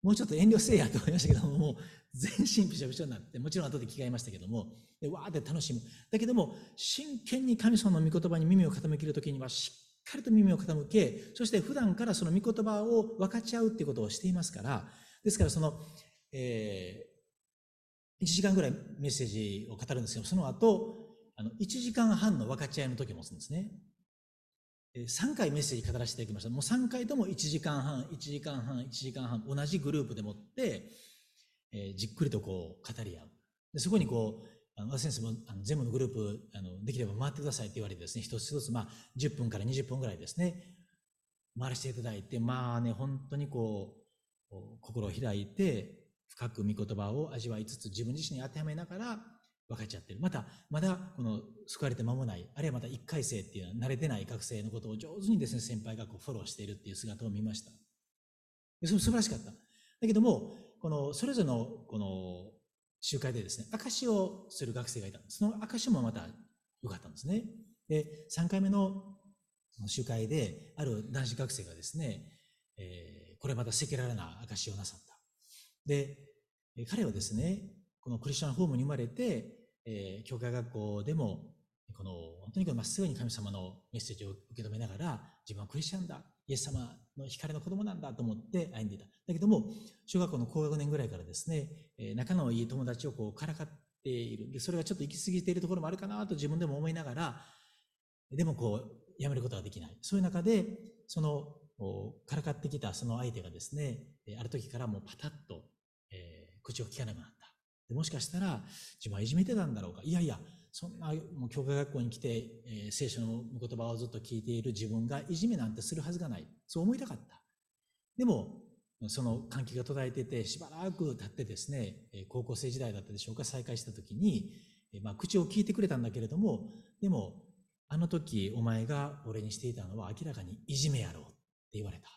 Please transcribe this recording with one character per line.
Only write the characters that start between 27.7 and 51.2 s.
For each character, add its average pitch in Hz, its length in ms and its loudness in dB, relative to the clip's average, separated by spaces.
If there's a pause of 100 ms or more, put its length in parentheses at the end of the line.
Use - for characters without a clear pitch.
半、 135 300 -2
一 147 200 -8
時 143 80 -2
間 139 220 -4
半、 123 200 -2
一 131 240 -8
時 131 60 -4
間 127 120 -6
半、 117 240 -2
同 139 180 0
じ 165 140 2
グ 143 120 0
ル 147 140 2
ー - 20 -8
プ 117 60 -6
で 107 80 -6
も 104 120 -6
っ - 20 -10 (200)
て、 170 360 -2 (800)
え 98 240 -6
ー、 - 20 -8
じ 107 100 -2
っ - 60 -4
く 156 120 2
り 135 40 2
と 107 100 0
こ 92 400 -6
う - 160 -12
語 117 80 -8
り 87 140 -8
合 78 60 -16
う。 - 60 -20 (440)
で、 151 60 -6
そ 180 100 0
こ 214 80 6
に 165 80 6
こ 113 400 0
う、 - 20 -18 (280)
あ 101 80 -8
の、 113 100 -4
「和 - 0 -
田 131 60 -2
先 151 140 0
生 110 80 -4
も、 110 120 -2 (140)
あ 104 80 -10
の、 98 80 -6
全 147 160 2
部 131 40 0
の 120 80 0
グ 131 60 0
ル 131 140 2
ー - 20 -10
プ、 107 400 -2
あ 104 80 -8
の、 92 220 -8
で 113 100 -2
き 123 60 -2
れ 113 80 0
ば 101 100 -4
回 139 140 0
っ - 20 -10
て 143 60 -8
く 143 60 -4
だ 143 60 -2
さ 120 120 -4
い」 104 40 -6
っ - 20 -8
て - 60 -12
言 110 80 -4
わ 98 60 -4
れ 92 60 -8
て 85 60 -12
で 87 60 -10
す - 100 -8
ね、 110 40 -4
一 110 180 -4
つ - 100 -6
一 147 120 -2
つ、 113 100 -4
ま 113 100 0
あ、 101 80 -6 (260)
十 143 160 2
分 120 180 0
か 104 80 -2
ら 101 80 0
二 127 80 0
十 135 100 0
分 131 160 -2
ぐ 131 60 -2
ら 104 80 -2
い 82 60 -8
で - 80 -12
す - 120 -6
ね、 175 380 0 (840)
回 127 120 -2
ら 123 40 -4
せ - 80 -6
て 131 60 -4
い 123 60 -6
た 123 80 -6
だ 113 120 -4
い 98 60 -8
て、 117 180 -4
ま 123 360 0
あ 117 60 2
ね、 120 100 2
本 135 400 -4
当 143 40 -4
に 143 140 -2
こ 110 480 -2 (500)
う、 - 40 -20
こ 101 240 -14
う、 - 60 -20
心 110 260 -4
を 92 40 -2
開 104 300 0
い 101 60 -4
て、 - 560 0 (240)
深 120 220 -6
く 110 140 -4
御 104 220 2
言 101 120 -4
葉 101 140 -2
を 147 220 -2
味 117 160 -4
わ 110 80 -2
い 107 80 -4
つ - 120 -10
つ、 - 80 -12
自 107 200 -4
分 123 80 -2
自 151 180 -4
身 131 80 -4
に 127 40 -6
当 131 60 -6
て 139 100 -8
は 156 60 -2
め 151 100 -2
な 170 100 -6
が 180 120 -10
ら 226 280 -6 (420)
分 110 100 -6
か 110 80 -6
ち 104 100 -10
合 92 40 -8
っ - 40 -16
て - 100 -12
る。 104 60 -8
ま 175 120 2
た、 123 160 -4 (220)
ま 151 120 0
だ 185 140 4 (200)
こ 127 60 -6